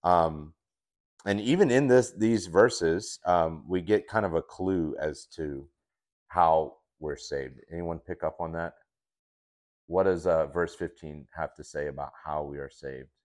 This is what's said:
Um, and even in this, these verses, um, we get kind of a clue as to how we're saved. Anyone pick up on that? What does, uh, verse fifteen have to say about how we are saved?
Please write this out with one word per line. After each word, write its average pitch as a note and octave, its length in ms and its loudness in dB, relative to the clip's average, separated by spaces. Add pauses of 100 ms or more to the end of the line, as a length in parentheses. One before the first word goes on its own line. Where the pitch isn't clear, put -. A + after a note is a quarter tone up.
Um, D#2+ 520 2 (720)
and G2+ 140 0
even C#3+ 320 4
in C3+ 160 4
this, B2 240 6
these A2 340 0
verses, F2+ 800 2
um, E2 400 2
we F2+ 160 -2
get G2+ 240 2
kind G#2+ 180 -2
of E2+ 100 -2
a D#2+ 60 2
clue F#2 600 -4
as D2+ 340 -6
to C#2+ 340 -10 (600)
how D#2+ 480 2 (240)
we're D2 160 -8
saved. C2 420 -10 (140)
Anyone E2+ 260 -6
pick - 240 -12
up D#2 160 -4
on E2 140 -6
that? E2+ 220 -8 (1120)
What F#2 160 2
does, F2+ 220 0
uh, D#2+ 200 2
verse E2 300 -4
fifteen D2+ 580 -12
have D#2 200 -8
to D2+ 100 -18
say D2 240 -8
about C#2+ 240 -10 (120)
how D2+ 200 -6
we C#2+ 140 -12
are C2+ 120 -12
saved? C2+ 380 -14 (160)